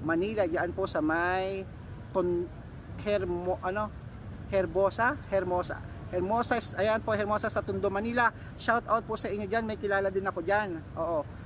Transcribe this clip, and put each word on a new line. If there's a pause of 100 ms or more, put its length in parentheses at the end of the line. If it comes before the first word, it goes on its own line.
Manila,
diyan
po
sa
may (480)
Ton-, (560)
Hermo-,
ano? (560)
Herbosa?
Hermosa. (320)
Hermosa, (240)
ayan
po,
Hermosa
sa
Tondo,
Manila. (240)
Shout
out
po
sa
inyo
diyan.
May
kilala
din
ako
diyan.
Oo. (260)